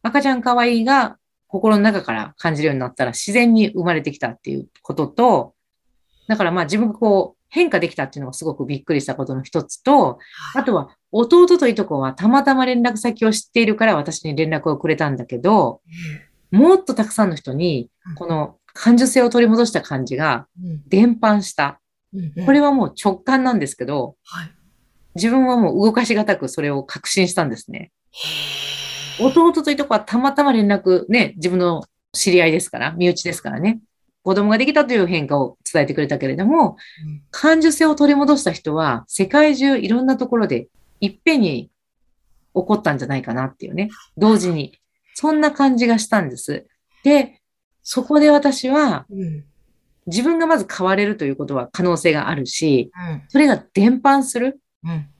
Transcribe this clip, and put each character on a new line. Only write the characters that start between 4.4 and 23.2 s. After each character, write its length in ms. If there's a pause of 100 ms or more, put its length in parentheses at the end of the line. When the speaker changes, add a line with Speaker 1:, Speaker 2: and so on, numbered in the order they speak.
Speaker 1:
い 60
う 100 (140)
こ 120
と 140
と、 480 (720)
だ 100
か 60
ら 80
ま 100
あ 40
自 120
分 120
が 40
こ 420
う 140
変 200
化 100
で 100
き 60
た 80
っ 60
て 100
い 20
う 40
の 20
が 60
す 120
ご 100
く 100
び 120
っ 60
く 100
り 80
し 40
た 100
こ 100
と 100
の 80
一 200
つ 180
と、 380 (340)
Speaker 2:
は 60
い。 20
Speaker 1:
あ 20
と 120
は 200 (160)
弟 360 (100)
と 100
い 60
と 120
こ 140
は 140
た 140
ま 160
た 100
ま 120
連 160
絡 160
先 280
を 80
知 140
っ 40
て 100
い 40
る 100
か 120
ら 80
私 280
に 120
連 140
絡 200
を 80
く 100
れ 80
た 140
ん 80
だ 80
け 140
ど、 480
Speaker 2:
え 380 (280)
え。 40
Speaker 1:
も 180
っ 80
と 100
た 100
く 80
さ 140
ん 40
の 60
人 180
に 360 (160)
Speaker 2:
う 60
ん。 40
Speaker 1:
こ 120
の 300 (160)
感 220
受 120
性 160
を 60
取 160
り 40
戻 160
し 60
た 100
感 240
じ 100
が 320 (160)
Speaker 2:
う 40
ん。 200
Speaker 1:
伝 320
播 220
し 140
た。 260 (320)
Speaker 2:
う 40
ん、 200
う 60
ん。 20
Speaker 1:
こ 60
れ 100
は 100
も 140
う 80 (100)
直 140
感 260